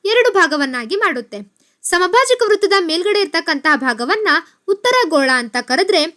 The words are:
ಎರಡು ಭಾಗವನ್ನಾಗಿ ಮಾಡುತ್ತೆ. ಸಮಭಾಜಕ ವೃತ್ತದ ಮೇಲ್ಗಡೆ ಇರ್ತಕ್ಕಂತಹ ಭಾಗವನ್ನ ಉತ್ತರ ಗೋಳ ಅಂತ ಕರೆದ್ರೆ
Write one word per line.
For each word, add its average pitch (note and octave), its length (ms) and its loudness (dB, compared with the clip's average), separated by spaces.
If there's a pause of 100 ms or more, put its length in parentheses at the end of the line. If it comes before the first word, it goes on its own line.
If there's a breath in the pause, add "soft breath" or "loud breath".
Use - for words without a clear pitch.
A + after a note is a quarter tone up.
ಎರಡು A4 280 2
ಭಾಗವನ್ನಾಗಿ C#4+ 640 0
ಮಾಡುತ್ತೆ. C#4+ 420 -4 (440)
ಸಮಭಾಜಕ A#4 640 2
ವೃತ್ತದ G4+ 340 2
ಮೇಲ್ಗಡೆ F4 400 -2
ಇರ್ತಕ್ಕಂತಹ D#4 560 -2
ಭಾಗವನ್ನ C4 520 -2 (380 soft breath)
ಉತ್ತರ A4 280 0 (140)
ಗೋಳ C#4 260 2
ಅಂತ A#3+ 260 -4
ಕರೆದ್ರೆ D#4+ 460 0 (100)